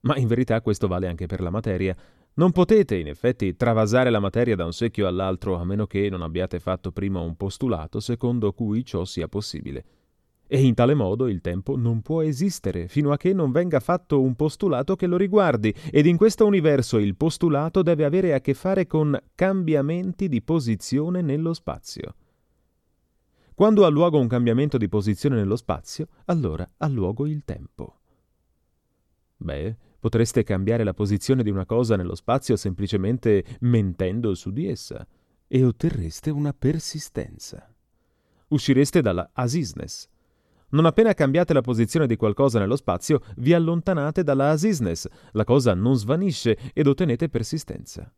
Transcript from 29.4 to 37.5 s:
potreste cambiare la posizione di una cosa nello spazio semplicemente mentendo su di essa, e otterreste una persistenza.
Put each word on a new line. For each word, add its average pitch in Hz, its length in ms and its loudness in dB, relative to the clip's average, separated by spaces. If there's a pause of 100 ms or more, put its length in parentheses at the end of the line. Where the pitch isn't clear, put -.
potreste 117 420 2
cambiare 104 400 0
la 95 120 -2
posizione 107 500 0
di 104 60 -2
una 95 140 -4
cosa 113 300 0
nello 90 220 -4
spazio 120 400 -2
semplicemente 101 880 0 (160)
mentendo 104 720 0
su 95 160 -10
di 139 160 -6
essa, - 400 -10 (400)
e 131 180 2
otterreste 120 640 -2
una 147 220 -2
persistenza. - 1200 -8 (760)